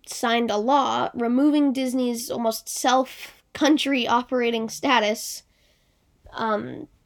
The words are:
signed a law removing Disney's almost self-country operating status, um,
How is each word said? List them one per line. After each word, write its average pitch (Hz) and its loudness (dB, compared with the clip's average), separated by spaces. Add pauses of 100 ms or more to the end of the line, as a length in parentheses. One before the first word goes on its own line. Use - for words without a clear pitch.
signed 233 0
a 208 0
law 240 2
removing 277 2
Disney's 247 -2
almost 226 -4
self-country - 0
operating 233 0
status, 226 -2 (880)
um, 214 -4 (180)